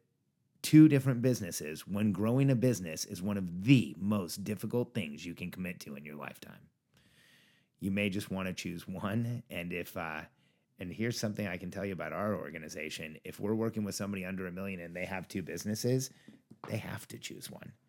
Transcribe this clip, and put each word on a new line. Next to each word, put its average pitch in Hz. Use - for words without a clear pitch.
two 156
different 131
businesses 85
when 101
growing 117
a 135
business 101
is 98
one 101
of 92
the 113
most 98
difficult 113
things 78
you 85
can 90
commit 92
to 71
in 71
your 73
lifetime. -
You 98
may 101
just 95
wanna 92
choose 85
one, 113
and 87
if, 87
uh, 80
and 90
here's 117
something 107
I 90
can 92
tell 98
you 101
about 82
our 101
organization. 78
If -
we're 101
working 110
with 98
somebody 98
under 92
a 87
million 95
and 85
they 90
have 92
two 95
businesses, 107
they 110
have -
to 120
choose -
one. -